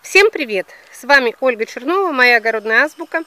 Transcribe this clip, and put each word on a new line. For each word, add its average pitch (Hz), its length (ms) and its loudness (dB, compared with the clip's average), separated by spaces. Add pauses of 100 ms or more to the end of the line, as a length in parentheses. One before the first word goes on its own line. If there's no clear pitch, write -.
Всем 403 220 4
привет! 220 380 -6 (240)
С - 100 -20
вами 247 380 2
Ольга 233 260 -2
Чернова, 330 460 -4
моя 247 240 4
огородная 220 480 0
азбука. 330 420 -8